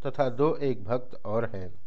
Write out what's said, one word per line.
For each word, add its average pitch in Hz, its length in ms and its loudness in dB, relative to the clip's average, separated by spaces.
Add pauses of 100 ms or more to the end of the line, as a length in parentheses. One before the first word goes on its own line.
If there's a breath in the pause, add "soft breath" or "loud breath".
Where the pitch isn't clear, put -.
तथा 135 240 2
दो 147 260 2
एक 127 280 0
भक्त 120 420 -2
और 110 200 0
हैं। 95 420 -4